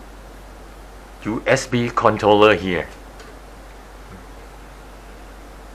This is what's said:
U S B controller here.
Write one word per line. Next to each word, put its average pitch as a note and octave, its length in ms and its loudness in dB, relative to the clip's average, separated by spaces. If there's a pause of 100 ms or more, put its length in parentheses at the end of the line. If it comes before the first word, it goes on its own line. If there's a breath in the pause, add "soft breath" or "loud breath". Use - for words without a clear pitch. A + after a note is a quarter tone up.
(1200)
U A2 220 -8
S B2+ 220 -2
B A#2+ 220 -4
controller G#2+ 680 4
here. E2+ 320 -6 (2750)